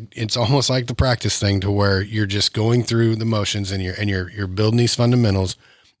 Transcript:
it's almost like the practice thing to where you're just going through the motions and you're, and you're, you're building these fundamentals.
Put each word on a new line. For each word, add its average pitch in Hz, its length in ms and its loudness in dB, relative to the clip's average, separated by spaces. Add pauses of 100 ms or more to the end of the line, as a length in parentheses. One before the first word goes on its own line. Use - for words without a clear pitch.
(120)
it's 117 240 -4
almost 123 320 2
like 127 200 0
the 127 60 -4
practice 120 440 0
thing 98 220 2
to 98 100 -2
where 101 320 2
you're 107 240 -2
just 101 260 -2
going 113 300 2
through 113 340 2
the 113 80 -4
motions 104 460 -2
and 95 120 -4
you're, 90 120 -6
and 104 160 -2
you're, 92 200 -2
you're 101 160 -6
building 107 320 0
these 120 160 2
fundamentals. 113 600 2 (440)